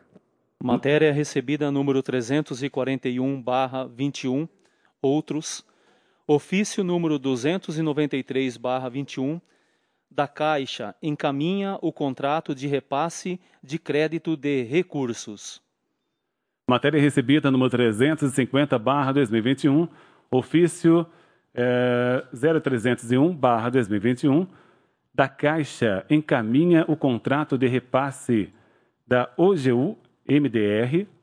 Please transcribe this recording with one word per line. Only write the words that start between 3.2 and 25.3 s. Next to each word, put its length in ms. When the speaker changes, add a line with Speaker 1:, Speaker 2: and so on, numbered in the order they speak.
Speaker 1:
barra 460
vinte 380
e 40
um, 180
outros. 640
Ofício 580
número 340
duzentos 600
e 40
noventa 340
e 60
três 340
barra 340
vinte 240
e 60
um, 200
da 180
Caixa, 720
encaminha 800
o 120
contrato 640
de 120
repasse 720
de 160
crédito 580
de 260
recursos. 1000
Speaker 2:
Matéria 320
recebida 500
número 200
trezentos 600
e 20
cinquenta 440
barra 340
dois 180
mil 80
e 40
vinte 220
e 40
um, 200
ofício, 760
eh, 720
zero 240
trezentos 500
e 80
um 160
barra 360
dois 180
mil 80
e 40
vinte 220
e 60
um, 180
da 160
Caixa, 800